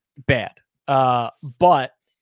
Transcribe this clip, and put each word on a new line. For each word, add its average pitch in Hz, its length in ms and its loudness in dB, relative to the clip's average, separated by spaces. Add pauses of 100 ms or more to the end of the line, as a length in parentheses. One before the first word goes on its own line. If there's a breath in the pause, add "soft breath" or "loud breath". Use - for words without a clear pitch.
(280)
bad. 120 320 -4 (280)
Uh, 127 420 0 (300)
but 160 340 2 (280)